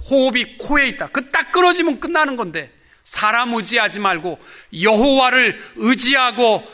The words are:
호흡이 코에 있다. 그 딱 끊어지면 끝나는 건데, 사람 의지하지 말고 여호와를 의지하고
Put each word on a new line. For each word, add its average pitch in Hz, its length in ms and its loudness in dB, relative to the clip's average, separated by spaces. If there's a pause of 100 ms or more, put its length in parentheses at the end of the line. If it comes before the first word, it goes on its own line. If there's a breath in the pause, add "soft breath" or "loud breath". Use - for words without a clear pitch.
호흡이 254 480 0
코에 277 320 0
있다. 156 180 -8
그 - 240 -6
딱 320 200 -2
끊어지면 349 480 2
끝나는 311 360 -2
건데, 165 360 -8 (320 soft breath)
사람 233 500 -2
의지하지 214 460 -2
말고 175 400 -4 (420 loud breath)
여호와를 247 800 2 (180 loud breath)
의지하고 240 960 0